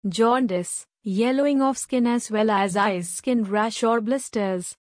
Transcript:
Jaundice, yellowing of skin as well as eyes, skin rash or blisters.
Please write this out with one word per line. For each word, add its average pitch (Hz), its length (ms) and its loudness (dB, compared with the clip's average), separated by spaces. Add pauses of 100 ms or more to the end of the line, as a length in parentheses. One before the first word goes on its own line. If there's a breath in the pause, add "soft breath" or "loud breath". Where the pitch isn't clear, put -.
Jaundice, 220 760 0 (160)
yellowing 262 600 2
of 269 160 2
skin 247 300 0
as 240 240 0
well 214 180 2
as 196 280 0
eyes, 190 320 0
skin 247 340 -2
rash 208 400 -2
or 233 160 2
blisters. 208 800 -4